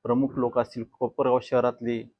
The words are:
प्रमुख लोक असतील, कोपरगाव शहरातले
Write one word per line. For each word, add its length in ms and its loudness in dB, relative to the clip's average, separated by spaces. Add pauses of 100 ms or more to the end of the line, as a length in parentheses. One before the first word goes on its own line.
प्रमुख 340 2
लोक 220 0
असतील, 240 -4
कोपरगाव 560 0
शहरातले 640 0 (160)